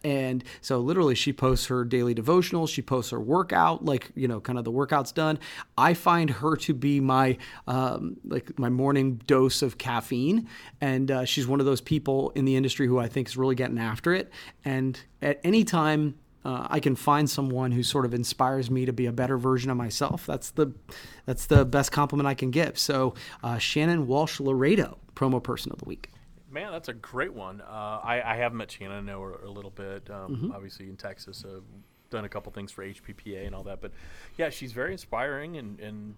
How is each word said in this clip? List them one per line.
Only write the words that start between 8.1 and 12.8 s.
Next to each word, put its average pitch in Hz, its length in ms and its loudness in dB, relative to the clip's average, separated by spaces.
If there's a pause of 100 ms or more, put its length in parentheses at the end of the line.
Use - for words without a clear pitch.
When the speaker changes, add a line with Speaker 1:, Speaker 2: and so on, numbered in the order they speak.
Speaker 1:
like, - 340 -6
my 123 100 0 (120)
morning 135 460 2
dose 131 340 6
of 135 160 0
caffeine. 131 720 0 (320)
And, 135 320 2
uh, 127 140 0
she's 131 200 0
one 135 140 2
of 139 80 4
those 135 140 2
people 139 500 0
in 135 140 0
the 135 100 4
industry 131 320 2